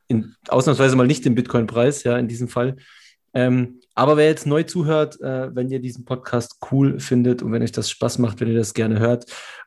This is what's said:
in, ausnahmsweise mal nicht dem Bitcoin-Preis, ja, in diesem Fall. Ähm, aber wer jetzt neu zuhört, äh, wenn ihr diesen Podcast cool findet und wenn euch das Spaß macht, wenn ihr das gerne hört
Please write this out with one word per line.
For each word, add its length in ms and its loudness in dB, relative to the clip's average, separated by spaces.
in, 260 -2
ausnahmsweise 480 4
mal 100 6
nicht 180 0
dem 120 2
Bitcoin-Preis, 680 0
ja, 140 0
in 100 -2
diesem 200 -6
Fall. 300 -4
Ähm, 460 0
aber 220 4
wer 100 6
jetzt 200 0
neu 160 2
zuhört, 580 -2
äh, 320 -6
wenn 160 -4
ihr 120 -4
diesen 240 -12
Podcast 520 -6
cool 280 2
findet 440 0
und 80 -4
wenn 100 0
euch 120 -4
das 160 -4
Spaß 280 -4
macht, 220 -2
wenn 80 -2
ihr 100 0
das 160 -2
gerne 260 0
hört 260 0